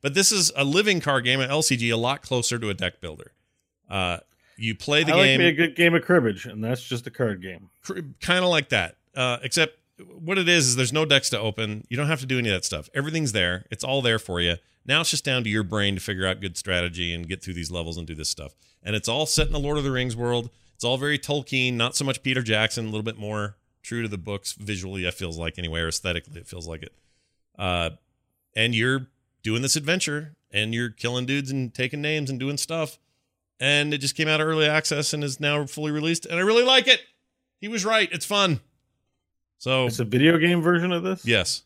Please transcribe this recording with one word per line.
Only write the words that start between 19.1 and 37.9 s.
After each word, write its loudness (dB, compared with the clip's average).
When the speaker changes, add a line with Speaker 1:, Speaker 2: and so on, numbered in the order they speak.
Speaker 1:
set 2
in 0
the 0
Lord 0
of -2
the 0
Rings -2
world. -2
It's -12
all 0
very 0
Tolkien, 0
not 0
so 0
much -2
Peter 0
Jackson, 0
a -6
little -4
bit -6
more -6
true -6
to -4
the -6
books -8
visually, -6
it -2
feels -8
like, -6
anyway, -4
or -2
aesthetically, -6
it -20
feels -14
like -12
it. -18
Uh, -2
and 2
you're 0
doing 0
this 2
adventure, -4
and -2
you're -2
killing -4
dudes -2
and -4
taking -4
names -2
and -6
doing -4
stuff. -6
And 2
it -2
just -4
came 0
out 2
of 2
early 2
access 0
and -4
is -6
now 0
fully -6
released, 0
and -2
I 2
really 6
like 6
it. 6
He -12
was -4
right. 2